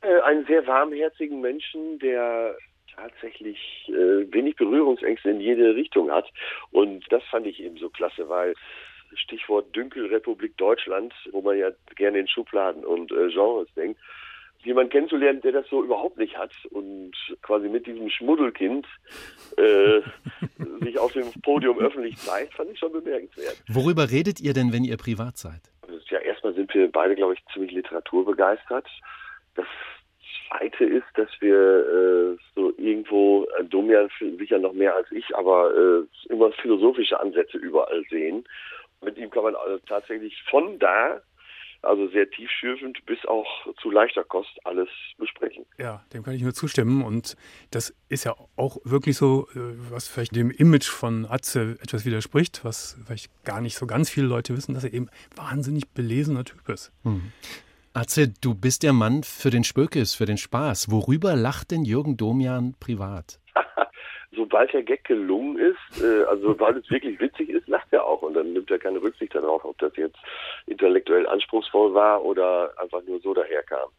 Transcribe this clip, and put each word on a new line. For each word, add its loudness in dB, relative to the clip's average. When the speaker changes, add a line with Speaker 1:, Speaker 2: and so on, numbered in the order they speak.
Speaker 1:
Äh, 6
einen 2
sehr 4
warmherzigen -2
Menschen, -8
der -2
tatsächlich, -14
äh, 2
wenig 0
Berührungsängste 2
in 0
jede 4
Richtung 0
hat. 2
Und 2
das 2
fand -4
ich -10
eben -14
so -10
klasse, -6
weil -2
Stichwort -4
Dünkelrepublik -4
Deutschland, -2
wo -6
man 0
ja 0
gerne 2
in -2
Schubladen -2
und, -4
äh, 2
Genres 0
denkt, -6
jemand 2
kennenzulernen, 2
der 0
das 0
so 0
überhaupt -2
nicht -4
hat -8
und -12
quasi 0
mit -4
diesem -10
Schmuddelkind, 0
äh, 6
<laughs> -10
sich -4
auf 0
dem -6
Podium 2
öffentlich -2
zeigt, -6
fand -8
ich -16
schon -4
bemerkenswert. -8
Speaker 2:
Worüber 2
redet 0
ihr -2
denn, 2
wenn 0
ihr -4
privat -8
seid? -16
Speaker 1:
Das -20
ist -20
ja, -2
erstmal -4
sind -4
wir 4
beide, 2
glaub 2
ich, -8
ziemlich -6
literaturbegeistert. -2
Das -6
Zweite -4
ist, 0
dass 0
wir, 6
äh, 6
so 0
irgendwo, 4
äh, -2
Domian 4
fi-, -6
sicher 0
noch -2
mehr 2
als -2
ich, -8
aber, 6
äh, 4
immer 6
philosophische 2
Ansätze -2
überall 0
sehen. -4
Mit -8
ihm -12
kann -2
man, 0
äh, -6
tatsächlich -8
von 0
da, 2
also 2
sehr 2
tiefschürfend, -10
bis -6
auch -2
zu -6
leichter 4
Kost -6
alles -4
besprechen. -10
Speaker 3:
Ja, -10
dem -12
kann -8
ich -4
nur 0
zustimmen. 2
Und -6
das -6
ist -6
ja -4
auch -2
wirklich 0
so, 4
äh, -12
was -10
vielleicht -6
dem 2
Image 6
von -4
Atze -2
etwas -6
widerspricht, 0
was -10
vielleicht -12
gar -6
nicht -6
so -8
ganz 0
viele 0
Leute -2
wissen, -8
dass -6
er -6
eben -6
wahnsinnig -6
belesener -2
Typ -20
ist. -10
Speaker 2:
Mhm. -2
Atze, 2
du 0
bist -2
der 4
Mann 2
für -2
den 2
Spökes, 0
für -2
den 0
Spaß. -4
Worüber 2
lacht -2
denn 0
Jürgen 0
Domian 0
privat? -8
Speaker 1:
<laughs> -2
Sobald 2
der 0
Gag -2
gelungen 0
ist, 0
äh, 4
also 0
sobald 2
es -8
wirklich -4
witzig -4
ist, -4
lacht -2
er 4
auch. 0
Und -4
dann -2
nimmt -4
er 0
keine -4
Rücksicht -6
darauf, 0
ob -12
das -2
jetzt -6
intellektuell 2
anspruchsvoll 0
war 4
oder 0
einfach -6
nur -6
so -2
daherkam. -4